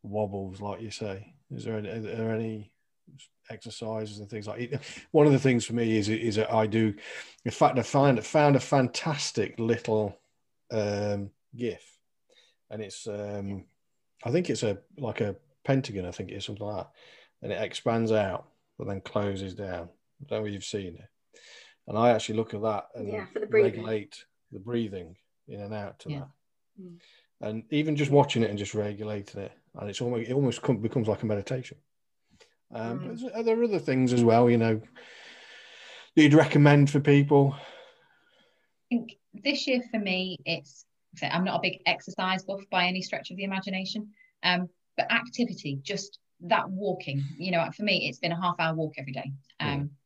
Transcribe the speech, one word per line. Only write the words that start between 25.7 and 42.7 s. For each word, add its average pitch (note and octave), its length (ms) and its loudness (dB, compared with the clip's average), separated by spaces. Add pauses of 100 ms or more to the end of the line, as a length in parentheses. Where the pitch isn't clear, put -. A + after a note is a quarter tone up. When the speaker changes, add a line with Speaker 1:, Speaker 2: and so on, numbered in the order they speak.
Speaker 1:
out G#2 280 -10
to - 100 -14
Speaker 3:
Yeah. C#3+ 80 -6
Speaker 1:
that. - 640 -20
Speaker 2:
Mm. F3 160 -20 (420)
Speaker 1:
And G#2+ 300 -8
even D3+ 260 0
just C#3+ 140 0
watching C#3 320 6
it G#2+ 80 2
and G#2 80 -4
just G2+ 160 -8
regulating G#2 680 -6
it, - 100 -12 (240)
and G2+ 120 -10
it's G2 120 -10
almost, A#2+ 280 -4
it B2+ 60 -2
almost C3+ 260 0
com-, A#2+ 220 0
becomes A2+ 260 0
like G2+ 140 0
a A#2 40 -4
meditation. G#2+ 520 -6 (920)
Um, A#3 260 -6
Speaker 2:
Mm. - 80 -10
Speaker 1:
but A#3 80 -10
is, A#3 120 -12
are A3+ 180 -8
there A3+ 180 2
other G#3 160 2
things C3 340 2
as A#2+ 120 6
well, A#2 260 8
you A#2+ 80 6
know, A2+ 240 2 (1300)
that D#3 60 10
you'd D3 120 10
recommend D3 560 8
for D3 100 2
people? C#3+ 560 6
Speaker 3:
I - 1400 -14
think - 220 -6 (140)
this C#4+ 340 -4
year B3 240 0
for A3 80 -4
me, F#3 460 -4
it's, E3 400 -8 (380)
I'm F3 220 0
not F3 160 -2
a - 20 -4
big - 240 -4
exercise F#3 580 -4
buff G3 260 -8